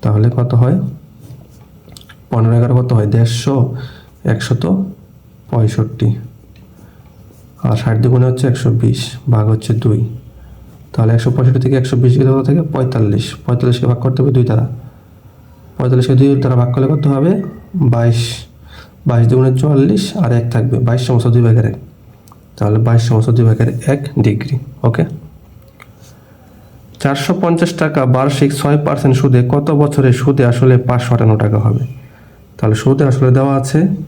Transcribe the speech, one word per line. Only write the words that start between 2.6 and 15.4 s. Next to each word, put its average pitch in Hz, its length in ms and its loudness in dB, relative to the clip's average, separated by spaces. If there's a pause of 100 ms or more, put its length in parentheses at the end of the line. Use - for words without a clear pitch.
কত 123 180 -2
হয়? 104 180 2
দেড়শো, 117 400 0 (800)
একশত 113 300 -4 (880)
পঁয়ষট্টি, - 600 -2 (1600)
আর 113 140 0
ষাট 113 220 0
দুগুণে 123 260 2
হচ্ছে 127 220 -2
একশো 123 180 -2 (120)
বিশ, - 200 0 (320)
ভাগ 107 200 2
হচ্ছে 110 180 -4 (120)
দুই, 120 160 0 (920)
তাহলে 113 220 2
একশো 113 200 0
পঁয়ষট্টি 127 280 2
থেকে 131 180 0
একশো 131 220 -2
বিশ 127 160 4
গেলে 131 160 2
কত 135 140 0
থাকে? 160 120 2 (120)
পঁয়তাল্লিশ, 117 520 0 (180)
পঁয়তাল্লিশকে 123 480 0
ভাগ 120 120 -2
করতে 127 180 -2
হবে 135 160 2
দুই 120 120 2
দ্বারা, 113 160 0 (1120)